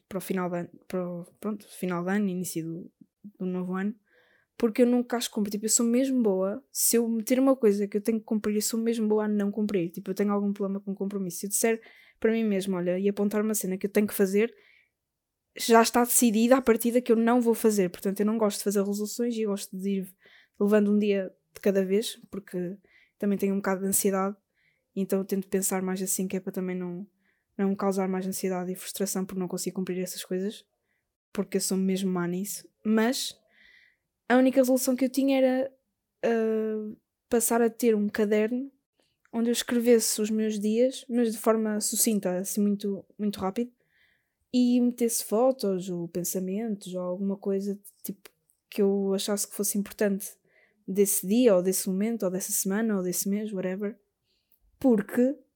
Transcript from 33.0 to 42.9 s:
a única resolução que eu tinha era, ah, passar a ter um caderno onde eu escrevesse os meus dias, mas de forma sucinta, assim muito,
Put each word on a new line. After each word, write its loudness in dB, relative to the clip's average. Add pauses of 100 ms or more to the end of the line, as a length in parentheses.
a 6
única 6
resolução 4
que 0
eu 2
tinha 2
era, 2 (540)
ah, 0 (340)
passar 2
a 4
ter 2
um 2
caderno 0 (600)
onde 0
eu 2
escrevesse 4
os -2
meus -2
dias, 0
mas 0
de -6
forma 0
sucinta, 0
assim -4
muito, -2 (140)